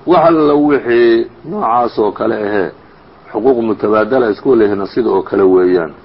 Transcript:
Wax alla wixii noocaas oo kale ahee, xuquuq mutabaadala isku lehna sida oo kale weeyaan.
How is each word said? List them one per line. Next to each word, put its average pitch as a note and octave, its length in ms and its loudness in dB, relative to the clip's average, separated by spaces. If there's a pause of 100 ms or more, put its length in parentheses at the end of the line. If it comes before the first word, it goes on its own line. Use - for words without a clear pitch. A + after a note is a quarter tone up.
Wax D#3+ 220 2
alla D#3 260 2
wixii A#2+ 760 2 (180)
noocaas B2 540 -4
oo G#2 120 0
kale A2 240 -4
ahee, G2+ 360 -4 (600)
xuquuq A#2 300 0
mutabaadala A2 680 0
isku B2+ 240 0
lehna G2+ 320 0
sida A2 220 -4
oo F#2+ 120 0
kale G2 220 -2
weeyaan. F2+ 480 2 (140)